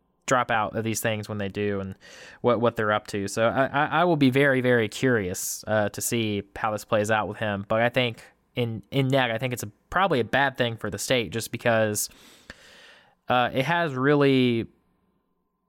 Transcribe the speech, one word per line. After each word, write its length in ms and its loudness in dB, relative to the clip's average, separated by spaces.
drop 240 2
out 260 0
of 80 -4
these 180 -4
things 280 -4
when 80 -8
they 120 -6
do 320 -4
and 120 -8
what, 180 2
what 160 0
they're 180 0
up 140 -2
to. 200 -6
So 200 0
I, 180 0
I, 200 -2
I 200 0
will 100 2
be 160 4
very, 300 4
very 280 4
curious, 800 -2
uh, 220 0
to 120 -12
see 420 -2
how 160 -4
this 120 -4
plays 280 0
out 160 0
with 100 -8
him. 300 -4
But 160 2
I 60 4
think 340 -2
in, 340 -4
in 200 0
net, 200 2
I 80 -2
think 160 -6
it's 100 -6
a, 80 -10
probably 280 2
a 60 0
bad 320 0
thing 200 -2
for 120 -8
the 80 -8
state 340 -2
just 200 -6
because, 580 0
uh, 240 2
it 120 0
has 280 -2
really 720 4